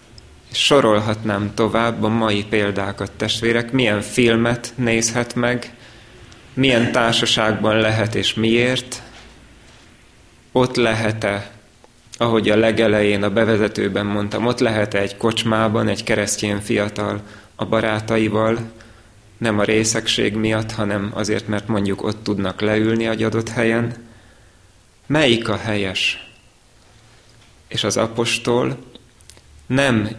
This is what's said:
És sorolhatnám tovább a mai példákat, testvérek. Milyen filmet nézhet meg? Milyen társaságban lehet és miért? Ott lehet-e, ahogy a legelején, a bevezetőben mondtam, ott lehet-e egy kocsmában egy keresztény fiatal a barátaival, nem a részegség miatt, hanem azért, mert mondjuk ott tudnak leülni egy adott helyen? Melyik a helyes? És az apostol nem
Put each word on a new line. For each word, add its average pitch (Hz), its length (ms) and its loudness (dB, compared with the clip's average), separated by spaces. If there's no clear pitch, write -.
És - 140 -2
sorolhatnám 107 880 2
tovább 113 480 0
a 107 60 0
mai 110 360 0
példákat, 101 680 -2
testvérek. 117 600 -2
Milyen 113 280 2
filmet 117 760 2
nézhet 120 600 -2
meg? 120 400 -2
Milyen 127 380 4
társaságban 110 840 2
lehet 110 380 0
és 98 200 -2
miért? 120 680 0
Ott 127 240 2
lehet-e, 110 760 0
ahogy 113 340 2
a 104 60 4
legelején, 107 640 4
a 101 80 0
bevezetőben 104 760 0
mondtam, 104 400 -2
ott 120 120 0
lehet-e 107 400 0
egy 98 180 -2
kocsmában 110 720 0
egy 101 160 -4
keresztény 104 520 -2
fiatal 104 640 -2
a - 100 -8
barátaival, 110 920 0
nem 110 200 0
a 101 60 2
részegség 110 720 0
miatt, 110 380 -2
hanem 101 420 -4
azért, 104 340 -4
mert 104 200 -4
mondjuk 101 340 -2
ott 107 220 -6
tudnak 98 360 -4
leülni 110 460 2
egy 110 160 -2
adott 113 260 -2
helyen? 117 460 0
Melyik 131 420 2
a 104 80 -2
helyes? 101 720 -4
És - 160 -4
az 101 120 0
apostol 120 840 0
nem 123 520 2